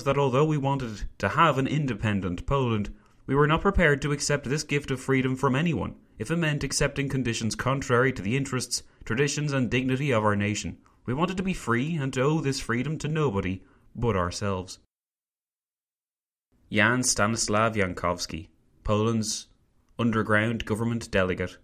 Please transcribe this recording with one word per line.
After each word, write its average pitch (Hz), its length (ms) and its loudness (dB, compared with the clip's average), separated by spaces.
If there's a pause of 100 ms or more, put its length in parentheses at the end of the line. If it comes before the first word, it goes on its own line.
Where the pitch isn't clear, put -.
that 139 120 2
although 139 280 4
we 156 120 0
wanted 131 460 -4 (160)
to 98 100 2
have 143 300 4
an 135 80 0
independent 104 800 -2
Poland, 117 440 0 (360)
we 131 80 0
were 147 100 6
not 156 160 2
prepared 147 400 4
to 143 100 -2
accept 139 340 -2
this 143 180 -2
gift 143 260 -2
of 131 100 -2
freedom 131 360 2
from 139 200 2
anyone, 135 420 -2 (200)
if 110 140 -6
it 170 60 2
meant 151 260 0
accepting 139 440 0
conditions 120 460 -2
contrary 127 600 2
to 90 100 -8
the 107 120 0
interests, 131 460 -4 (240)
traditions, 143 480 -2
and 127 160 0
dignity 131 400 0
of 110 140 2
our 104 120 2
nation. 101 440 -2 (260)
We 117 80 -4
wanted 180 240 -2
to 196 60 -4
be 185 100 -2
free 131 400 0
and 135 200 -2
to 131 100 0
owe 156 180 2
this 135 180 -2
freedom 127 380 -4
to 151 100 -6
nobody 98 540 -2 (340)
but 113 200 0
ourselves. 92 640 -2 (1900)
Jan 113 320 4
Stanislaw 107 680 2
Jankowski, 90 800 -4 (360)
Poland's 107 640 0 (540)
underground 110 680 2
government 117 460 -2
delegate, 92 520 0